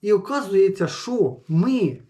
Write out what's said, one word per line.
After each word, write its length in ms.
і 120
оказується, 720
що 640
ми 600